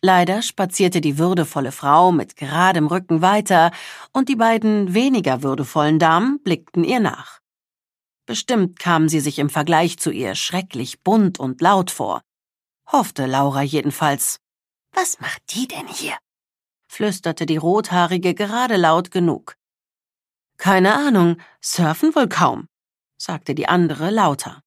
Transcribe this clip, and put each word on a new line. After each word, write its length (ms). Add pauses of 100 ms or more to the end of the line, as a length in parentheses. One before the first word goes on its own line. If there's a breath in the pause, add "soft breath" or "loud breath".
Leider 400
spazierte 600
die 160
würdevolle 560
Frau 380
mit 260
geradem 500
Rücken 340
weiter 500 (420 loud breath)
und 160
die 80
beiden 560
weniger 500
würdevollen 560
Damen 420
blickten 440
ihr 160
nach. 380 (880)
Bestimmt 540
kamen 300
sie 100
sich 200
im 100
Vergleich 480
zu 140
ihr 240
schrecklich 680
bunt 380
und 220
laut 300
vor, 300 (680)
hoffte 380
Laura 360
jedenfalls. 800 (540)
„Was 260
macht 220 (120)
die 140
denn 200
hier?“, 300 (720)
flüsterte 580
die 120
Rothaarige 800
gerade 420
laut 340
genug. 440 (1000)
„Keine 360
Ahnung, 440 (220 loud breath)
surfen 560
wohl 140
kaum“, 380 (500)
sagte 360
die 140
andere 440
lauter. 560